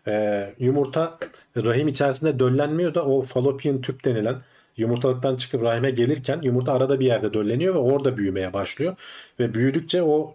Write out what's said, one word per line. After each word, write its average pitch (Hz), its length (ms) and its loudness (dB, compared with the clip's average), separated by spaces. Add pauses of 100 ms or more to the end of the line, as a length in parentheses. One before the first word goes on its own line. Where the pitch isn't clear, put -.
E, 104 500 -2
yumurta 139 600 0 (380)
rahim 120 320 2
içerisinde 139 500 0
döllenmiyor 147 560 2
da 165 100 0
o 135 180 2
fallopian 131 580 0
tüp - 240 -8
denilen 120 320 0 (400)
yumurtalıktan 127 600 0
çıkıp 127 260 -4
rahime 117 280 0
gelirken 127 520 0
yumurta 127 300 0
arada 131 280 2
bir 131 60 2
yerde 107 280 2
dölleniyor 120 400 0
ve 170 40 0
orada 131 380 2
büyümeye 95 360 -2
başlıyor. 131 440 -4 (440)
Ve 120 140 -2
büyüdükçe 147 480 0
o 156 320 2